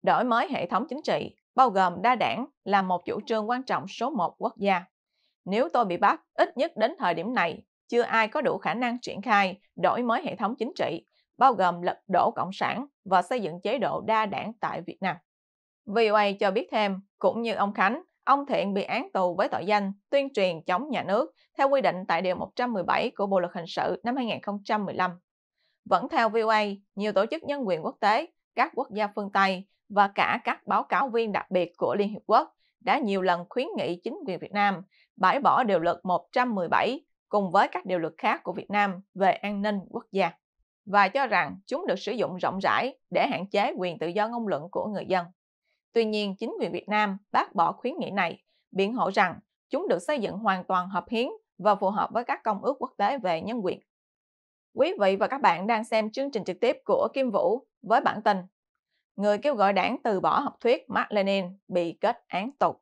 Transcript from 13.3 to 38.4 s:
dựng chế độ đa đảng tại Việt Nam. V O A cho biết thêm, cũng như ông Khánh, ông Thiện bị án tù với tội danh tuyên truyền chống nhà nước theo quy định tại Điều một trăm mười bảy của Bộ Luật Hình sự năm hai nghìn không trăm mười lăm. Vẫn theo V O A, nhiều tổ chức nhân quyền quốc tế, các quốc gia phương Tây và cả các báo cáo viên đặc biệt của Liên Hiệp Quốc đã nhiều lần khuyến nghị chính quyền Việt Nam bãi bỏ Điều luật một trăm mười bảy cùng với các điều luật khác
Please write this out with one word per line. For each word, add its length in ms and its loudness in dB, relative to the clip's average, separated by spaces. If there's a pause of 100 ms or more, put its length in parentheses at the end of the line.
dựng 200 -6
chế 180 -2
độ 220 -2
đa 260 0
đảng 340 -6
tại 200 -4
Việt 200 -14
Nam. 160 -4 (720)
V 120 -2 (140)
O 40 4
A 100 4 (140)
cho 100 4
biết 200 -2
thêm, 300 0 (180)
cũng 240 2
như 120 -2
ông 200 -2
Khánh, 280 0 (220)
ông 220 2
Thiện 280 0
bị 80 0
án 300 -6
tù 220 0
với 140 0
tội 180 -4
danh 260 0 (180)
tuyên 240 2
truyền 280 0
chống 280 -2
nhà 120 -2
nước 320 0 (240)
theo 100 4
quy 120 4
định 160 2 (120)
tại 140 0
Điều 140 0
một 200 -8
trăm 160 -2
mười 100 -2
bảy 280 0
của 160 -4
Bộ 140 2
Luật 140 -4
Hình 140 -8
sự 360 -4
năm 120 -4
hai 100 -4
nghìn 160 -6
không 220 -8
trăm 220 -2
mười 80 -8
lăm. 160 -2 (760)
Vẫn 240 0
theo 200 2
V 80 -2 (100)
O 60 4
A, 100 4 (320)
nhiều 180 -2
tổ 140 4
chức 160 -6
nhân 260 -4
quyền 160 -2
quốc 160 -6
tế, 260 2 (280)
các 200 0
quốc 160 -6
gia 240 -2
phương 180 -6
Tây 340 2 (220)
và 200 4
cả 360 0
các 220 -4
báo 160 2
cáo 260 0
viên 240 -2
đặc 180 -4
biệt 260 0
của 180 0
Liên 140 0
Hiệp 180 -8
Quốc 280 4 (260)
đã 180 0
nhiều 240 0
lần 260 2
khuyến 180 -4 (100)
nghị 280 -4
chính 220 -6
quyền 120 -6
Việt 140 -12
Nam 300 0 (340)
bãi 240 2
bỏ 240 4
Điều 140 2
luật 240 2
một 300 -2
trăm 220 0
mười 140 -2
bảy 320 0 (280)
cùng 220 0
với 180 4
các 180 -8
điều 120 0
luật 200 -4
khác 240 0